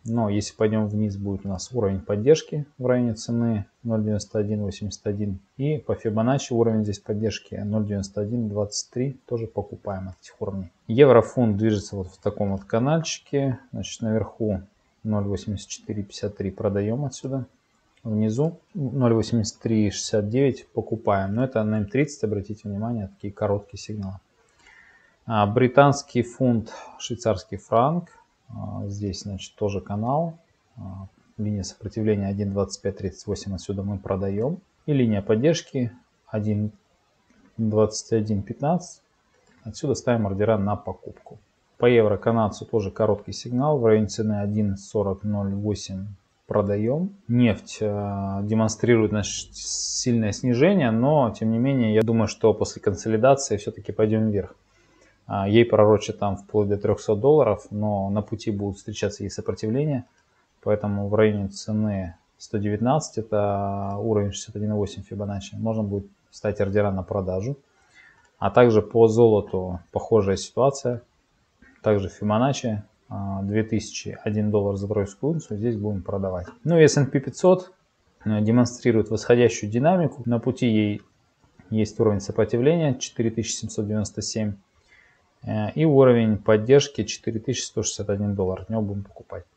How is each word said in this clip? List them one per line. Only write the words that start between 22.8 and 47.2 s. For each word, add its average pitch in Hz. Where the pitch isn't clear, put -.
такие 101
короткие 101
сигналы. 98
А, 107
британский 127
фунт, 117
швейцарский -
франк. 156
А, 101
здесь, 101
значит, 98
тоже 101
канал. 139
А, 95
линия 104
сопротивления 104
один 101
двадцать 98
пять 98
тридцать -
восемь 98
отсюда 98
мы 101
продаем. 98
И 151
линия 113
поддержки 123
один 107
двадцать 107
один 107
пятнадцать. 156
Отсюда 117
ставим 113
ордера 104
на 101
покупку. -
По 120
евро 110
канадцу 110
тоже 104
короткий 101
сигнал. 131
В 117
районе 107
цены 107
один 101
сорок 98
ноль 101
восемь 101
продаем. 107